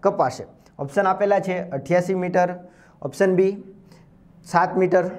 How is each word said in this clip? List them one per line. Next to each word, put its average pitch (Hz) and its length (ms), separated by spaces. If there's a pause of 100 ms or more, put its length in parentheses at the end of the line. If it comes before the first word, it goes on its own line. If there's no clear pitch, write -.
કપાશે. 175 420 (340)
Option 151 280
આપેલા 196 320
છે 180 300
અઠ્યાસી 175 440
મીટર, 180 360 (520)
Option 185 340
બી 190 280 (840)
સાત 180 320
મીટર 185 260 (160)